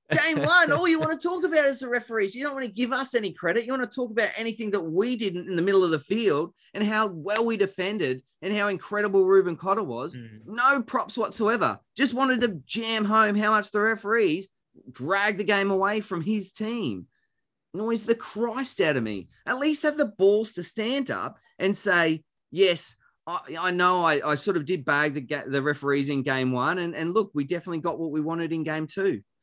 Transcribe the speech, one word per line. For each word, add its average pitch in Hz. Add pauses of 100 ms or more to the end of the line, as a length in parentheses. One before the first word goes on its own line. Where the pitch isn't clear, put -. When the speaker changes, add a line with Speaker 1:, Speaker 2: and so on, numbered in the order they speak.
(120)
Speaker 1:
Game 311
one, 339
all 339
you 320
Speaker 2:
<laughs> -
Speaker 1:
wanna 311
talk 349
about 311
is 269
the 254
referees. 226
You 254
don't 285
wanna 262
give 226
us 262
any 208
credit. 190
You 247
wanna 254
talk 247
about 214
anything 220
that 196
we 185
didn't 180
in 185
the 170
middle 190
of 170
the 156
field 185 (200)
and 208
how 214
well 196
we 226
defended 185 (200)
and 190
how 208
incredible 196
Ruben 185
Cotter 196
was. 131
Speaker 2:
Mm. 110
Speaker 1:
No 247
props -
whatsoever. 190 (160)
Just 247
wanted 254
to 208
jam 226
home 208
how 214
much 208
the 208
referees 208 (420)
dragged 196
the 208
game 196
away 196
from 180
his 202
team. 208 (680)
Annoys 214
the 233
Christ 226
out 151
of 117
me. 101 (180)
At 247
least 294
have 302
the 294
balls 208
to 175
stand 240
up 107 (180)
and 196
say, 165 (280)
"Yes, 175 (300)
I, 170 (180)
I 180
know 180
I, 151
I 147
sort 175
of 147
did 165
bag 147
the 143
ga-, 139
the 135
referees 143
in 139
game 131
one, 135
and, 170
and 165
look, 202
we 143
definitely 170
got 160
what 165
we 156
wanted 165
in 160
game 156
two." 165 (220)